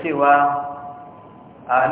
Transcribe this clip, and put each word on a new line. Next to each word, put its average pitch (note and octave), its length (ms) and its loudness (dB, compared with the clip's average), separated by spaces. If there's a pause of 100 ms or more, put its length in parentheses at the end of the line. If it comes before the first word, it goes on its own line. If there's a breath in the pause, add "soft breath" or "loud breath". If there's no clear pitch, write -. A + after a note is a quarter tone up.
cewa, C#3+ 320 2 (1400)
a, B2 60 0 (180)